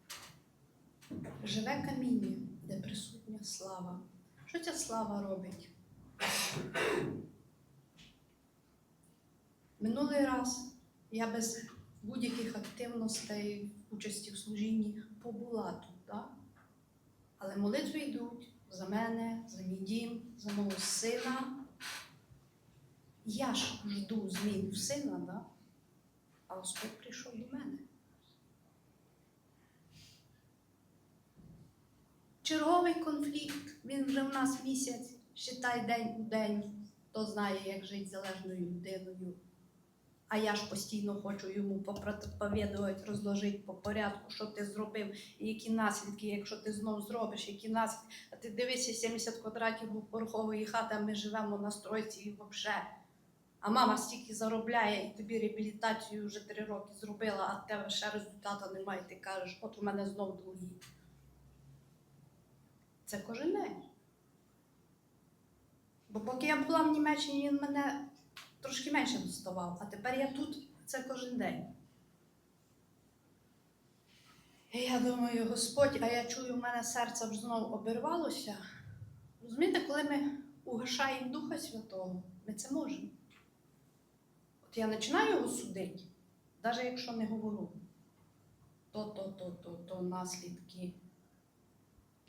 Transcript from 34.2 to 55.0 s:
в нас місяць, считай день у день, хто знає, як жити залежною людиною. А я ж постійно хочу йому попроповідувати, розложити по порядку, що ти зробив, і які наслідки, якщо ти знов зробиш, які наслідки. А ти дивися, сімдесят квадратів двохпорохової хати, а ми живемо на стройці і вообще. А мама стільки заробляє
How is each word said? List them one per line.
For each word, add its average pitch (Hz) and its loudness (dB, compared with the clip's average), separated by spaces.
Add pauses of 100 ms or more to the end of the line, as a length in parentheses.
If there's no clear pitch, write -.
в 269 0
нас 269 4
місяць, 262 -2 (180)
считай 247 0
день 208 2
у 220 -2
день, 214 0 (240)
хто 220 0
знає, 202 2
як 190 -4
жити 196 -4
залежною 190 -6
людиною. 185 -4 (920)
А 214 2
я 214 4
ж - -2
постійно 202 -2
хочу 196 -4
йому 196 0
попроповідувати, 202 0
розложити 202 2
по 185 -8
порядку, 208 0
що - -6
ти 208 -4
зробив, 208 -4 (240)
і 214 -2
які 220 -2
наслідки, 208 4
якщо 208 -2
ти 214 -4
знов 214 0
зробиш, 214 -2
які 202 -8
наслідки. 220 2 (160)
А - -12
ти 233 -8
дивися, 247 2
сімдесят 226 0
квадратів 220 0
двохпорохової 220 0
хати, 220 0
а - 0
ми 208 2
живемо 208 0
на 202 0
стройці 208 -4
і 208 -8
вообще. - -2 (800)
А 202 2
мама 220 8
стільки - -4
заробляє 220 4